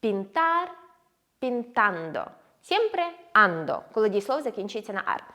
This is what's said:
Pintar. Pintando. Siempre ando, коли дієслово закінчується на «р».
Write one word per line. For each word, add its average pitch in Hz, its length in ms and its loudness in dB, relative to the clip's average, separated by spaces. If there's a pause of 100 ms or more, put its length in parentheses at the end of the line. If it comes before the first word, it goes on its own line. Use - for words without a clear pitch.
Pintar. 330 680 0 (720)
Pintando. 208 880 0 (320)
Siempre 370 500 0 (200)
ando, 170 500 4 (100)
коли 214 160 2
дієслово 208 340 -2
закінчується 214 500 -8
на 190 160 -4
«р». - 160 -4 (100)